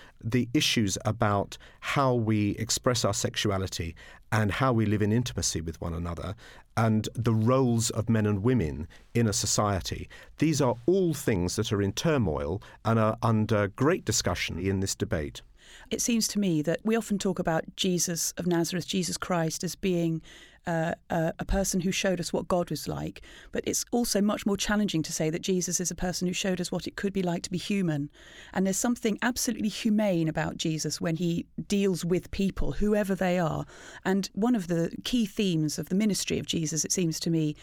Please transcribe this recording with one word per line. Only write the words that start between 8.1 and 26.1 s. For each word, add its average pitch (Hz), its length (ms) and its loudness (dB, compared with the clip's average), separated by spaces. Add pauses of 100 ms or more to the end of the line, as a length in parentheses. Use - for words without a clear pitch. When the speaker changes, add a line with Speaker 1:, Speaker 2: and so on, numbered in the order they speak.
Speaker 1:
and 104 160 2
women 82 460 2 (260)
in 117 140 4
a 98 40 0
society, 101 760 0 (300)
these 151 220 2
are 123 140 4 (120)
all 180 280 4
things 92 400 0
that - 180 0
are 101 100 2
in 98 100 2
turmoil 95 680 0 (240)
and 113 140 2
are 110 240 4
under 107 460 2
great 143 360 0
discussion 90 540 -2
in 95 220 0
this 95 160 -2
debate. 82 440 -4 (500)
Speaker 2:
It - 120 -4
seems 226 260 0
to - 100 -4
me 180 240 2
that 160 220 0
we 220 120 2
often 208 220 -2
talk 190 200 -2
about 170 260 0 (120)
Jesus 175 600 0
of 160 100 -4
Nazareth, 180 400 0
Jesus 180 300 -2
Christ, 165 480 -2
as 170 100 -6
being, 170 460 0 (440)
uh, 165 300 -2 (160)
a, 165 300 0
a - 40 -8
person 190 360 0
who 190 100 0
showed 180 300 0
us - 120 -6
what 175 140 -2
God 175 240 2
was - 160 -6
like, 151 360 -6 (280)
but - 160 -4
it's - 240 0
also 240 320 2
much 208 240 0
more 202 100 2
challenging 208 460 0
to - 100 -6
say 160 160 0
that 160 140 -4
Jesus 180 380 0
is 175 100 -4
a 175 60 -6
person 180 320 -2